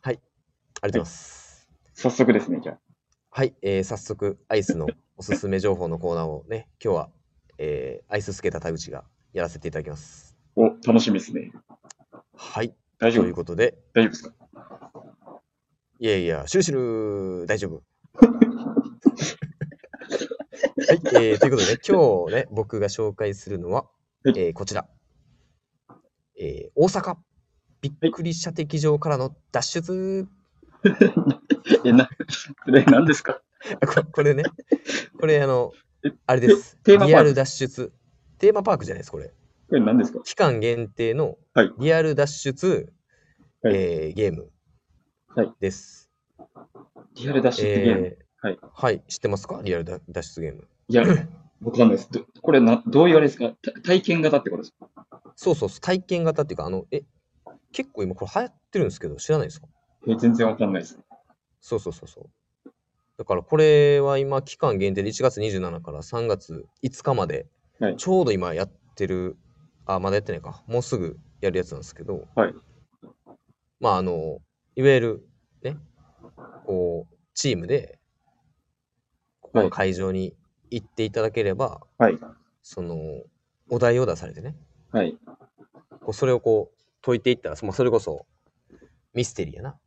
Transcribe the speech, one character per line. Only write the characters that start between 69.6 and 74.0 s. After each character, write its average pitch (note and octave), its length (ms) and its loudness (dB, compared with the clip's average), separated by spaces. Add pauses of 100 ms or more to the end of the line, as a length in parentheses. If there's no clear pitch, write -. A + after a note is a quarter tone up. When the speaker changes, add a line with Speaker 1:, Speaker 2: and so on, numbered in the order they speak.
Speaker 1:
あ、 F#2+ 160 -4
ま G2 80 -4
だ G2+ 80 0
や G#2 40 -2
っ G2+ 40 -14
て G#2 80 -8
な E2+ 60 -10
い - 20 -20
か。 E2+ 260 -20
も A#2 120 -4
う - 20 -6
す B2+ 160 -6
ぐ F2 200 -8 (220)
や G2 100 -2
る F2+ 80 -4
や F2+ 60 -2
つ - 80 -12
な D2+ 60 -14
ん - 20 -14
で - 60 -18
す - 100 -20
け D#2+ 80 -20
ど、 - 320 -10
Speaker 2:
は G#2+ 140 2
い。 - 60 -14 (1200)
Speaker 1:
ま A#2 120 0
あ、 F#2 60 2
あ F#2 40 -2